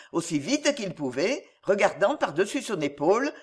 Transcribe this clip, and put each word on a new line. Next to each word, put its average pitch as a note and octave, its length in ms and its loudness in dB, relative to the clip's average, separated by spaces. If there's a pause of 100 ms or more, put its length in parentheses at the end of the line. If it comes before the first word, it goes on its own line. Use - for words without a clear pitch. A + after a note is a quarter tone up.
(120)
aussi E3 260 -2
vite C#4+ 380 0
qu'il F#3+ 180 -8
pouvait, D3 500 -2 (200)
regardant G3+ 520 2
par-dessus G#3 460 -2
son G#3 180 -4
épaule, F#3 640 2